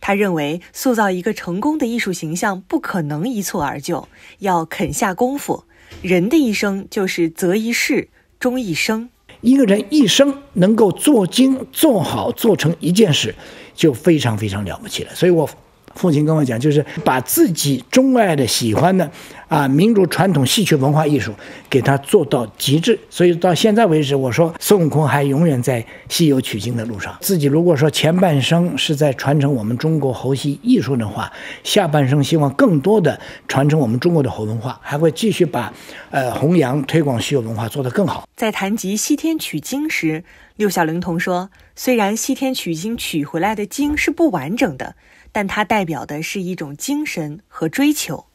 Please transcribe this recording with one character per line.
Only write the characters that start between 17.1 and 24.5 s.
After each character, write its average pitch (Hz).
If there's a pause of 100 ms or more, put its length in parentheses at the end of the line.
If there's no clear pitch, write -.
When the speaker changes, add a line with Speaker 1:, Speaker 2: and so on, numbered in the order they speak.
Speaker 2:
自 320
己 143
钟 262
爱 208
的、 139
喜 110
欢 175
的 160 (380)
啊， 147
民 160
族 196
传 170
统 139
戏 202
曲 160
文 139
化 156
艺 147
术 110 (340)
给 127
它 135
做 170
到 120 (100)
极 135
致。 220 (140)
所 175
以 175
到 175
现 208
在 226
为 156
止， 139
我 135
说 165